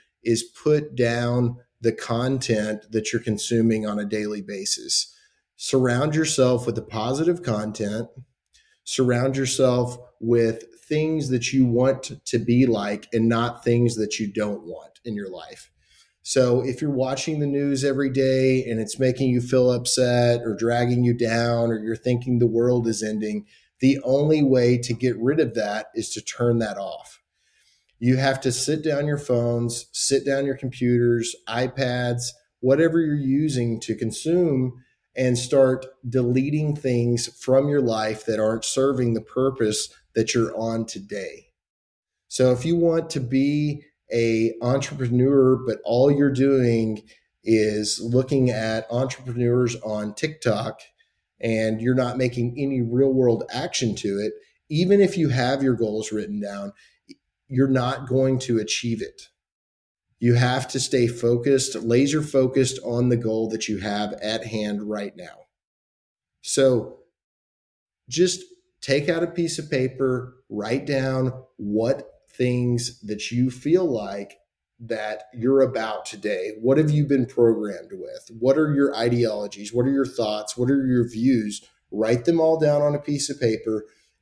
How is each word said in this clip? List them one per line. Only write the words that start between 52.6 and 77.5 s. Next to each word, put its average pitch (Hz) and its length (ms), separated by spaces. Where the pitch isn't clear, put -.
real 127 320
world 123 380
action 123 440
to 98 240
it, 107 140
even 180 300
if 190 180
you 156 120
have 127 340
your 131 100
goals 110 380
written 104 300
down, 101 320
you're 131 200
not 131 400
going 131 320
to 117 200
achieve 107 420
it. - 280
You 120 160
have 127 340
to 135 100
stay 127 280
focused, 120 680
laser 135 460
focused 131 640
on 123 260
the 120 80
goal 113 320
that 110 180
you 104 120
have 104 420
at 110 240
hand 104 440
right 101 260
now. 87 320
So 131 580
just 175 340
take 147 280
out 165 140
a 175 40
piece 170 300
of 151 140
paper, 127 640
write 110 360
down 131 480
what 107 520
things 123 640
that 104 280
you 123 220
feel 170 340
like 101 520
that 107 460
you're 131 260
about 110 460
today. 101 520
What 131 200
have 156 100
you 147 160
been 127 220
programmed 107 640